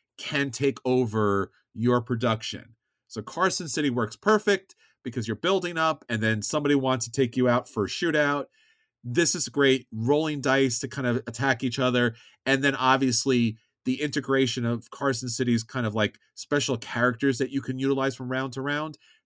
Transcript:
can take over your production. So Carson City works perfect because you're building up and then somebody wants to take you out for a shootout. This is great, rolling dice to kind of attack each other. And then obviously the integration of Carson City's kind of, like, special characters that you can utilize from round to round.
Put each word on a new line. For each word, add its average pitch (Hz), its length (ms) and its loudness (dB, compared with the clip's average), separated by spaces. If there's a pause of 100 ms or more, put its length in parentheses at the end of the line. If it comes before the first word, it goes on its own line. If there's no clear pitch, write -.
(180)
can 143 340 -4
take 135 320 -2
over 110 680 0 (220)
your 120 280 2
production. 113 760 -4 (320)
So 110 140 -10
Carson 170 460 0
City 147 240 0
works 117 240 -2
perfect 208 600 2 (280)
because 117 240 -6
you're 110 80 -2
building 175 420 -2
up 160 320 0
and 110 120 -2
then 110 200 0
somebody 147 340 2
wants 131 300 0
to 113 60 -14
take 127 260 0
you 123 100 4
out 120 220 2
for 104 160 -2
a - 20 -6
shootout. 151 580 0 (580)
This 123 320 0
is 165 120 -4
great, 135 460 2
rolling 143 480 0
dice 135 380 2
to 127 80 -6
kind 127 200 -4
of 120 100 0 (100)
attack 131 360 -2
each 123 160 -4
other. 123 360 2 (300)
And 135 180 2
then 139 120 2
obviously 127 800 2 (280)
the 131 160 -2
integration 135 640 0
of 117 240 -4
Carson 131 400 -2
City's 117 340 0
kind 120 220 -6
of, 104 100 -4
like, 107 240 0 (140)
special 139 440 -2
characters 123 600 0
that 131 140 -2
you 135 100 -4
can 131 180 -6
utilize 135 360 0
from 127 140 -10
round 131 240 -4
to 135 80 -8
round. 147 360 -6 (280)